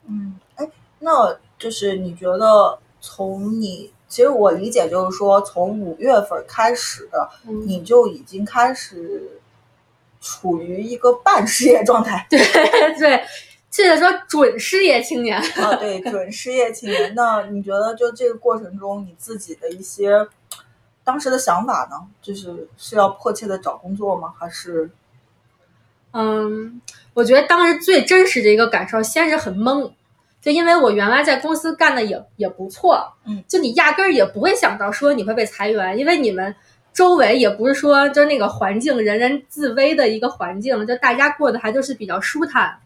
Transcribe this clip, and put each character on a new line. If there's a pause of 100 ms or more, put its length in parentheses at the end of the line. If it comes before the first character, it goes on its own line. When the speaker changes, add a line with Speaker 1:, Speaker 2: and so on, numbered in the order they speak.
Speaker 1:
嗯， (160)
哎， (320)
那 (220)
就
是
你
觉
得 (200)
从
你， (160)
其
实
我
理
解
就
是
说，
从
五
月
份
开
始， (400)
Speaker 2:
嗯。
Speaker 1:
你
就
已
经
开
始 (800)
处
于
一
个
半
失
业
状
态。
Speaker 2:
<laughs>
对， (600)
对， (480)
现
在
说
准
失
业
青
年。
Speaker 1:
啊，
对，
准
失
业
青
年。
那
你
觉
得
就
这
个
过
程
中，
你
自
己
的
一
些 (760)
当
时
的
想
法
呢？ (140)
就
是， (100)
是
要
迫
切
的
找
工
作
吗？
还
是？ (1200)
Speaker 2:
嗯， (340)
我
觉
得
当
时
最
真
实
的
一
个
感
受，
先
是
很
懵。 (500)
就
因
为
我
原
来
在
公
司
干
的
也， (120)
也
不
错， (120)
Speaker 1:
嗯。
Speaker 2:
就
你
压
根
儿
也
不
会
想
到
说
你
会
被
裁
员，
因
为
你
们 (380)
周
围
也
不
是
说
就
那
个
环
境
人
人
自
危
的
一
个
环
境，
就
大
家
过
得
还
都
是
比
较
舒
坦。